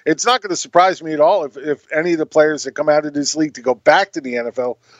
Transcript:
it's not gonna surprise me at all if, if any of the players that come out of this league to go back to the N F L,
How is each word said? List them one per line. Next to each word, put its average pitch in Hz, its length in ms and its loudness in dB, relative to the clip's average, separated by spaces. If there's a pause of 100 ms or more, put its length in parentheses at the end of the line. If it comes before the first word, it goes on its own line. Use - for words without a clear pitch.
it's 156 200 0
not 247 160 0
gonna 185 140 -6
surprise 175 460 2
me 156 120 -8
at 147 60 0
all 170 260 4
if, 139 120 -12
if 143 340 -6
any 160 220 0
of 160 60 0
the 156 80 -4
players 151 380 2
that 131 80 -10
come 151 160 -2
out 151 180 2
of 147 60 -10
this 143 220 -4
league 156 200 -2
to 123 60 -18
go 123 120 0
back 165 380 2
to 160 100 -10
the 123 160 -6
N 117 100 -4
F 117 120 -8
L, 123 180 -4 (220)